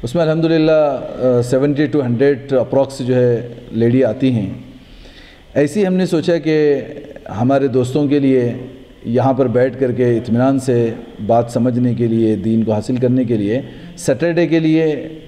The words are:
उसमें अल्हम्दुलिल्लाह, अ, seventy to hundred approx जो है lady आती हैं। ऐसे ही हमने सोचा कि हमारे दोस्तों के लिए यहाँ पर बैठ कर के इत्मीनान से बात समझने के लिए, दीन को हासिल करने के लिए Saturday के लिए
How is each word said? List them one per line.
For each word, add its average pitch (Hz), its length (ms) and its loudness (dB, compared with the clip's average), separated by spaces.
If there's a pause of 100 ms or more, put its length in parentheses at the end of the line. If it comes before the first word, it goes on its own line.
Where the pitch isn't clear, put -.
उसमें 175 180 -2
अल्हम्दुलिल्लाह, 156 640 2
अ, 127 540 0
seventy 135 460 0
to 147 140 0
hundred 123 500 0
approx 131 500 0
जो 123 120 0
है 120 440 0 (140)
lady 120 300 2
आती 123 280 0
हैं। 98 340 -4 (920)
ऐसे 147 240 0
ही 196 60 2
हमने 185 200 2
सोचा 170 320 0
कि 151 440 2 (480)
हमारे 135 380 0
दोस्तों 127 400 0
के 143 120 2
लिए 127 500 0 (360)
यहाँ 120 280 0
पर 127 140 0
बैठ 123 320 0
कर 127 120 0
के 120 240 2
इत्मीनान 123 420 0
से 120 380 0 (240)
बात 117 300 0
समझने 123 440 0
के 117 140 0
लिए, 113 280 2
दीन 113 260 0
को 110 100 0
हासिल 107 260 -2
करने 127 260 2
के 113 120 -2
लिए 107 280 -2 (320)
Saturday 170 500 0
के 165 140 2
लिए 160 260 2 (420)